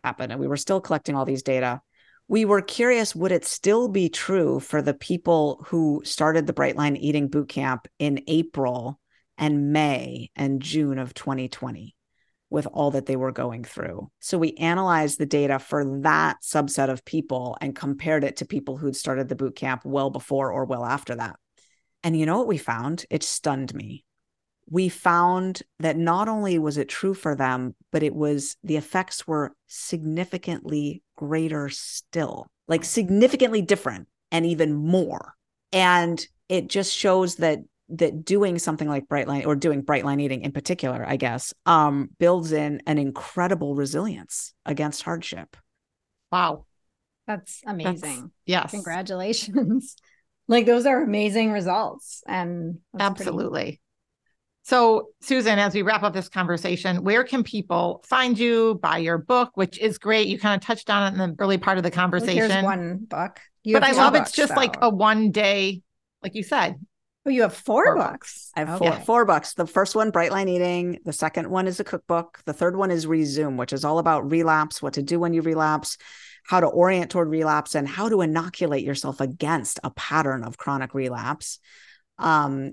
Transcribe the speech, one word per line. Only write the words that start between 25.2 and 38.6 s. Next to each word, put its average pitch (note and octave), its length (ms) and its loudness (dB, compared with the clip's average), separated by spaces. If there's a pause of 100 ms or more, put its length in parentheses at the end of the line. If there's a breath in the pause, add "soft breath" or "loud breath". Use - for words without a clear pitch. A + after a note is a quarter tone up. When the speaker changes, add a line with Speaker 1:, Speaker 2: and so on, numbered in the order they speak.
Speaker 1:
that D#3 180 0
not E3+ 300 2
only G#3 320 0
was D3+ 180 -2
it C#3 120 -4
true F#3+ 260 -2
for D#3 200 -4
them, B2+ 400 -2 (160)
but D#3 120 0
it D3 100 0
was, D3 500 -2
the D#3 140 -2
effects F3+ 500 -4
were D3+ 260 -2 (140)
significantly D#3+ 1300 -6 (140)
greater D3+ 540 -4
still, - 800 -8 (200)
like, E3 180 0
significantly A3+ 760 4
different C#3 460 0 (240)
and E3 140 2
even D#3+ 300 2
more. E3 580 0 (380)
And F3 520 4 (260)
it F#3 180 0
just G3 280 -2
shows F#3 420 2
that, E3 220 2 (300)
that D#3+ 340 0
doing F#3+ 360 2
something D#3 280 -4